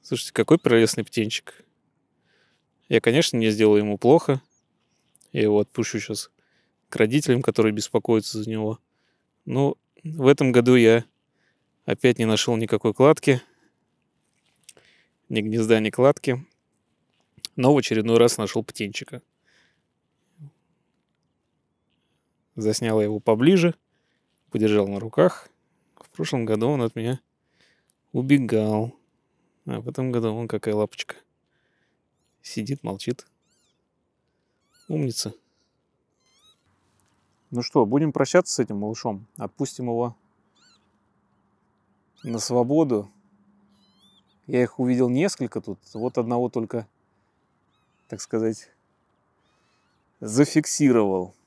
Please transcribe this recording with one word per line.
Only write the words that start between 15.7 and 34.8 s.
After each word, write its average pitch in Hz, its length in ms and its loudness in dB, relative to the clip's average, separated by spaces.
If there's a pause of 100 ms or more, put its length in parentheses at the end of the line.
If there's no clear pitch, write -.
ни 107 120 0
кладки. 131 520 0 (1120)
Но 127 180 4
в - 20 4
очередной 117 400 0
раз 117 220 4
нашёл 107 260 -4
птенчика. - 560 -12 (3250)
Заснял 110 420 0
я 107 60 2
его 104 160 -4
поближе, 165 540 2 (720)
подержал 104 400 0
на 101 120 -6
руках. 151 500 -2 (460)
В - 200 -20
прошлом 139 300 -4
году 110 220 0
он 143 120 -2
от 117 160 -4
меня 117 240 -6 (920)
убегал. 120 840 0 (760)
А 110 120 -8
в 123 80 -10
этом 131 200 -6
году 117 220 -4
вон 113 160 -8
какая 107 260 -6
лапочка. - 400 -6 (1300)
Сидит, 113 420 -10
молчит. - 440 -8 (1600)